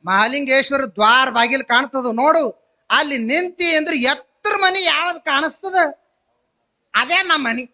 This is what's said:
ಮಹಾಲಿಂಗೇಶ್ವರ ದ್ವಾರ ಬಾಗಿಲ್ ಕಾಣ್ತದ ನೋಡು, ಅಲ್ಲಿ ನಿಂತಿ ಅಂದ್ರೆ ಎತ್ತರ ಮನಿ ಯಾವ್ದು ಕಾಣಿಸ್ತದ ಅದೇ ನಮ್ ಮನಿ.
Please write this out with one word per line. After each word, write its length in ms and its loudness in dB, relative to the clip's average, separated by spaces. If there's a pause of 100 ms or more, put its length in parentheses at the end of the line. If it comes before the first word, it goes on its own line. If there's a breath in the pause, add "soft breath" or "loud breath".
ಮಹಾಲಿಂಗೇಶ್ವರ 800 0
ದ್ವಾರ 460 2
ಬಾಗಿಲ್ 340 0
ಕಾಣ್ತದ 480 -2
ನೋಡು, 640 -2 (160)
ಅಲ್ಲಿ 280 0
ನಿಂತಿ 580 0
ಅಂದ್ರೆ 220 -2
ಎತ್ತರ 580 -2
ಮನಿ 280 2
ಯಾವ್ದು 360 -2
ಕಾಣಿಸ್ತದ 540 -4 (1200)
ಅದೇ 280 0
ನಮ್ 220 0
ಮನಿ. 180 -4 (120)